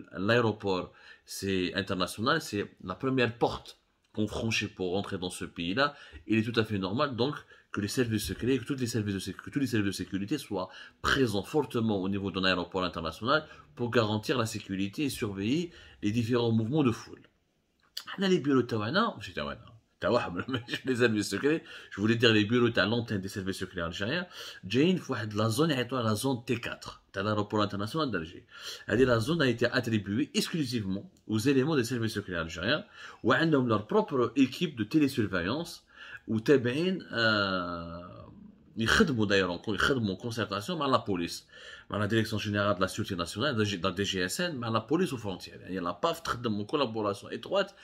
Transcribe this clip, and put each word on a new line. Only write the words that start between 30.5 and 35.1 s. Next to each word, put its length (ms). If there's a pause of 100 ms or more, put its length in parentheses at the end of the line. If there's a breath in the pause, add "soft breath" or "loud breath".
aux 120
éléments 360
des 160
services 220
secrets 320
algériens, 380 (400 loud breath)
ou 100
عندهم 340
leur 200
propre 480
équipe 400
de 80
télésurveillance, 1000 (440 loud breath)